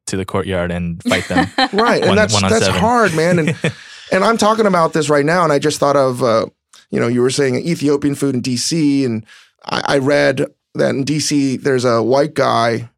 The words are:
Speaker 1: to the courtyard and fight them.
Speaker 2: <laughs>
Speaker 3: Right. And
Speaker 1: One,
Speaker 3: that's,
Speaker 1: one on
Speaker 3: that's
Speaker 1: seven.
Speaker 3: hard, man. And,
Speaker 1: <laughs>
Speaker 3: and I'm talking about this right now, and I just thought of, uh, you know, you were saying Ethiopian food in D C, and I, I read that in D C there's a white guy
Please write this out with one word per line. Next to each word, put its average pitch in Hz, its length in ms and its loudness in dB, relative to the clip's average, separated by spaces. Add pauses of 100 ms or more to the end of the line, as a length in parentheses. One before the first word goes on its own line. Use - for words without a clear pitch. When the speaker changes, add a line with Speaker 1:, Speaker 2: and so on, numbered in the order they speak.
Speaker 1:
to - 100 -6
the 95 80 -4
courtyard 92 460 -4
and 87 320 -6
fight - 260 -2
them. 254 240 0
Speaker 2:
<laughs> - 60 -6 (160)
Speaker 3:
Right. 226 260 2
And - 80 0
Speaker 1:
One, 196 80 2
Speaker 3:
that's, 208 160 2
Speaker 1:
one 101 120 2
on 196 60 0
Speaker 3:
that's 220 140 2
Speaker 1:
seven. 185 160 0
Speaker 3:
hard, 220 340 2
man. 170 240 2
And, 156 100 0 (380)
Speaker 1:
<laughs> - 260 -12
Speaker 3:
and 190 120 2
I'm 226 140 2
talking 214 260 2
about 170 300 2
this 151 160 -2
right 143 160 2
now, 175 180 2
and 151 80 2
I 143 60 2
just 147 200 -2
thought 139 180 2
of, 131 260 0
uh, 113 240 2 (420)
you - 100 -4
know, 123 80 0
you 120 140 0
were 123 80 2
saying 135 280 0
Ethiopian 143 580 0
food 139 200 -2
in 123 60 -4
D 127 160 -4
C, 139 480 0
and 110 220 -4 (400)
I, - 160 -2 (140)
I - 20 2
read 143 480 0 (300)
that 139 140 0
in 127 120 -2
D 139 160 -2
C 139 380 0
there's 131 280 -2
a 117 160 2
white 135 340 2
guy 117 640 0